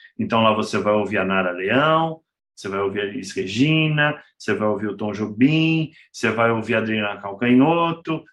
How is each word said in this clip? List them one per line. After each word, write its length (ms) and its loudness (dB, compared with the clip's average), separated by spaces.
Então, 240 0
lá 120 4
você 240 -2
vai 160 0
ouvir 240 0
a 80 0
Nara 260 0
Leão, 720 0
você 120 -14
vai 140 -4
ouvir 180 -2
a 60 -2
Elis 260 -10
Regina, 880 0
você 160 -4
vai 140 0
ouvir 200 -2
o 100 -6
Tom 160 -6
Jobim, 800 0
você 180 -2
vai 220 2
ouvir 240 -2
a 40 2
Adriana 420 -2
Calcanhoto, 1000 2